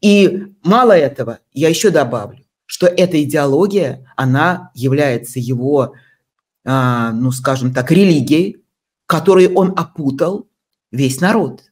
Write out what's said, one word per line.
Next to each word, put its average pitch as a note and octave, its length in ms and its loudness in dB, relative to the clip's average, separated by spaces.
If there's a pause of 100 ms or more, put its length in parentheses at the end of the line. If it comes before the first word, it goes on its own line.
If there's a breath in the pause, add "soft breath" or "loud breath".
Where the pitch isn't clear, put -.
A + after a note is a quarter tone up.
И G3+ 460 2 (160)
мало A3+ 280 4
этого, C3 480 0 (140)
я D3+ 160 0
еще E3+ 220 0
добавлю, A#2+ 520 -4 (220)
что - 200 -2
эта F3 360 0
идеология, D3 840 -2 (100)
она D3+ 580 -2
является C3 680 -2
его, B2+ 540 -2 (720 soft breath)
а, B2 460 -2
ну, B2 200 -2
скажем C3 420 -4
так, B2+ 180 -2
религией, E3 680 2 (480)
которой F3+ 480 4
он F#3 220 2
опутал E3 720 -6 (440)
весь C3 280 -2
народ F#3+ 520 -2